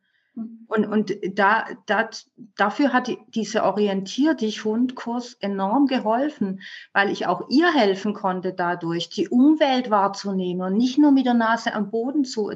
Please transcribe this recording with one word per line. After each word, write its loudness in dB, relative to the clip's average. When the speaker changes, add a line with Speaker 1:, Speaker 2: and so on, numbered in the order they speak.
Speaker 1:
Mhm. -14
Speaker 2:
Und, 0
und -2
da, 2
da, -2
dafür 0
hat 0
die, -6
diese -4
Orientier-dich-Hund-Kurs -4
enorm 0
geholfen, -2
weil 2
ich -4
auch -2
ihr 4
helfen 2
konnte -4
dadurch, -4
die -4
Umwelt 4
wahrzunehmen -2
und 0
nicht 0
nur 8
mit 4
der 2
Nase 0
am -4
Boden -2
zu, -4